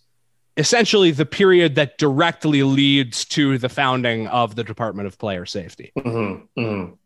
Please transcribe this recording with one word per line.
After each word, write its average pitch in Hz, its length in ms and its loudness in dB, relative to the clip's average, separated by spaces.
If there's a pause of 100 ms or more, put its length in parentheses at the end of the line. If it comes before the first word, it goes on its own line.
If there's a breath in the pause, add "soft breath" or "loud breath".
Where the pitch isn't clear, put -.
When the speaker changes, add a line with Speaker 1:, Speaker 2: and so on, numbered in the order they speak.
(580)
Speaker 1:
essentially 196 540 2
the 143 120 -2
period 175 520 4
that 147 200 0
directly 151 680 2
leads 135 600 2
to 139 320 0
the 123 140 -4
founding 123 560 -2
of 117 280 -2
the 113 100 -6
Department 104 420 -8
of 92 100 -12
Player 92 300 -6
Safety. - 520 -12
Speaker 2:
Mm-hmm. 113 640 -6
Mm-hmm. 101 320 -6 (140)